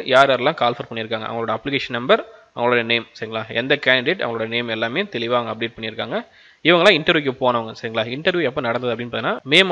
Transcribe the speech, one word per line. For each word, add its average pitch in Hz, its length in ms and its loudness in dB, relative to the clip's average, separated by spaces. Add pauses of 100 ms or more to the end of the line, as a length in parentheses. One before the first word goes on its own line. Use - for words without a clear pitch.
(140)
யார் 135 200 8
யாரெல்லாம் 127 280 0
call 120 160 2
for - 140 -12
பண்ணியிருக்காங்க, 110 400 -6
அவங்களோட 113 260 -4
application 135 420 -4
number, 190 240 2 (340)
அவங்களோட 120 360 2
name, 117 160 -2 (100)
சரிங்களா, 110 240 -6 (200)
எந்த 139 100 2 (140)
candidate, 131 400 2
அவங்களோட 113 280 -4
name 120 220 -2
எல்லாமே 123 300 -2 (100)
தெளிவா 117 240 0
அங்க 113 140 -6
update 113 240 -6
பண்ணியிருக்காங்க. 113 360 -8 (540)
இவங்கெல்லாம் 175 320 6
இன்டர்வியூக்கு 151 420 0
போனவங்க. 117 380 0
சரிங்களா? 113 340 -4
Interview 170 380 0
எப்ப 135 160 -4
நடந்தது 123 240 -2
அப்படின்னு 117 220 -6
பார்த்தீங்கன்னா, 135 400 -4
மே 180 60 8 (100)